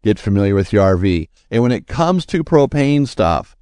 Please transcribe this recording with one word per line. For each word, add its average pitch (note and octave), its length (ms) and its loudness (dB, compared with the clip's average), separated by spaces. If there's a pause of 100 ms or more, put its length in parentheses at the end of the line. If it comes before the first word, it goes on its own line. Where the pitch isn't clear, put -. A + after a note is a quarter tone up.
get G#2 160 0
familiar G2+ 340 0
with G2 180 0
your G2+ 120 4
R F#2+ 140 2
V. F2 320 -2 (200)
And A#2 140 0
when B2 80 0
it A2 160 -6
comes F3 400 -2
to D#3+ 160 -4
propane C#3+ 640 0
stuff E2 540 -4